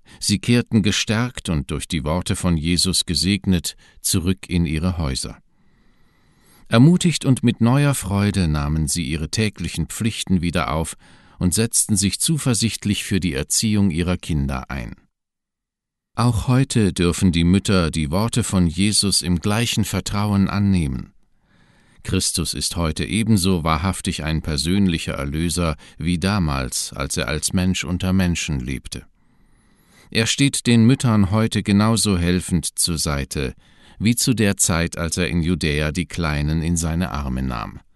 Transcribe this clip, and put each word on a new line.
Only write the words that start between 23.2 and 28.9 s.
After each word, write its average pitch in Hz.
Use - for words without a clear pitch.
wahrhaftig 80
ein 78
persönlicher 82
Erlöser 80
wie 85
damals, 76
als -
er -
als 76
Mensch 92
unter 90
Menschen 85
lebte. 64